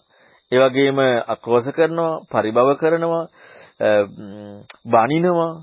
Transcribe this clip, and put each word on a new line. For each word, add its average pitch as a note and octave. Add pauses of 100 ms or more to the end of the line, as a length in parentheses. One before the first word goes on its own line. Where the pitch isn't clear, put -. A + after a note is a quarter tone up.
(520)
ඒ B2
වගේම C3+
ආක්‍රෝෂ A#2+
කරනවා, D#3+
පරිභව A2+
කරනවා, E3 (520)
අ, A2
ම්, G#2 (260)
බනිනවා. E3